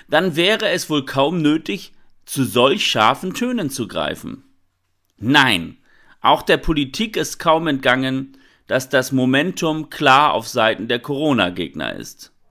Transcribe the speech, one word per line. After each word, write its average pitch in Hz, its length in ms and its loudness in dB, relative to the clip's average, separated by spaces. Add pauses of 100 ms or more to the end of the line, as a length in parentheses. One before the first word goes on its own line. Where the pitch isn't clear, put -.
dann 165 260 0
wäre 196 360 0
es 170 180 -4
wohl 147 160 0
kaum 151 380 0
nötig, 156 500 -2 (320)
zu - 200 -2
solch 123 420 2
scharfen 127 480 2
Tönen 240 340 -4
zu 127 180 -6
greifen. 82 580 -8 (720)
Nein, 113 580 2 (460)
auch 143 180 4
der 170 160 2
Politik 156 600 -4
ist - 200 -6
kaum 165 280 0
entgangen, 135 720 -2 (280)
dass 131 220 -2
das 131 240 0
Momentum 156 800 0
klar 143 420 4
auf 110 160 -4
Seiten 113 400 0
der 120 120 -2
Corona-Gegner 90 960 -2
ist. - 360 -18 (180)